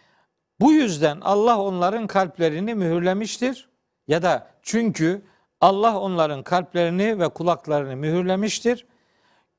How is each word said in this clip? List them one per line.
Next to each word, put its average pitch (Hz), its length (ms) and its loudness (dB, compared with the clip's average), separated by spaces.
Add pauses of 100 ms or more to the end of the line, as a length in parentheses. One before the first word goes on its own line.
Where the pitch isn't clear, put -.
(600)
Bu 285 140 6
yüzden 160 480 2
Allah 208 400 2
onların 196 460 -2
kalplerini 185 680 -2
mühürlemiştir. 190 960 -2 (380)
Ya 160 160 0
da 151 240 0 (160)
çünkü 202 580 -2 (400)
Allah 196 380 4
onların 160 440 -2
kalplerini 180 760 -2
ve 160 100 0
kulaklarını 151 640 -2
mühürlemiştir. 185 880 -2 (720)